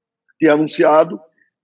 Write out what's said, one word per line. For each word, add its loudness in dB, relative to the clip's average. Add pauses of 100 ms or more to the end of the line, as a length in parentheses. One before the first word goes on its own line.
(400)
tem 2
anunciado 0 (440)